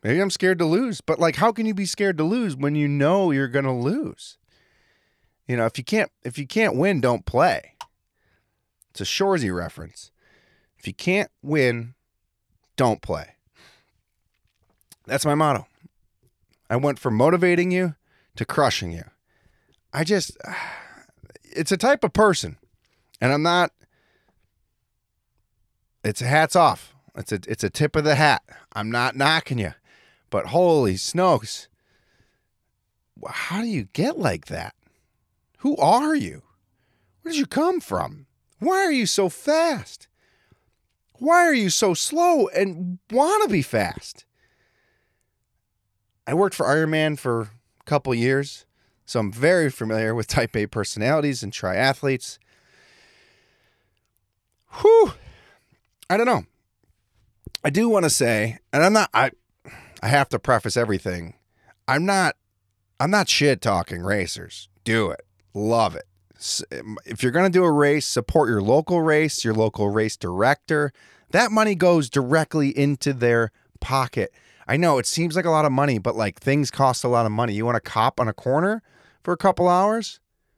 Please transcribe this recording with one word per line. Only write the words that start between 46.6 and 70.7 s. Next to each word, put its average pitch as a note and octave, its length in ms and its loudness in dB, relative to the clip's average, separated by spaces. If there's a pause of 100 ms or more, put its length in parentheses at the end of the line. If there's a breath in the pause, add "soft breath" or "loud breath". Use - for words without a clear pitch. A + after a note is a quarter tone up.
Iron D#3+ 240 2
Man D#3 260 0
for A#2 260 -2
a G#2 80 -10 (340)
couple C3+ 300 -2
years, C3 500 -2 (420)
so - 140 -4
I'm G2+ 120 -4
very D3+ 380 2
familiar A2 440 -2
with A2+ 120 -4
type A#2+ 300 -2
A G#2+ 100 -2
personalities B2+ 800 -2
and G2+ 80 -10
triathletes. B2+ 840 -2 (2500 soft breath)
Whew. G#4+ 320 6 (960 loud breath)
I F#3 80 0
don't A#3 100 2
know. F3+ 180 0 (1200)
I D3+ 60 2
do G#3 180 2
wanna F#3 220 2
say, A2+ 480 0 (140)
and C#3+ 100 4
I'm F#3+ 100 6
not, G#3+ 220 2
I, B2+ 160 4 (720 loud breath)
I - 60 -2
have C#3 220 2
to A2+ 100 -2
preface A2+ 360 0
everything. F#2 580 -2 (520 soft breath)
I'm C#3+ 180 0
not, F#3+ 300 0 (640)
I'm D#3 140 0
not G3+ 160 2
shit C#3+ 320 2
talking F2+ 420 -2
racers. F2+ 640 -6 (140)
Do A2+ 280 0
it. - 140 -12 (300)
Love G#2+ 400 0
it. - 120 -14 (300)
S-, - 280 -8 (400)
if - 180 -10
you're B2 100 0
gonna F3+ 180 2
do F3+ 140 4
a E3+ 60 4
race, D3 360 2
support B2+ 420 0
your G#2+ 140 2
local D#3 400 2
race, D#3 420 0
your A2 100 0
local A2 340 0
race A2 280 0
director. C3+ 760 -2 (380 soft breath)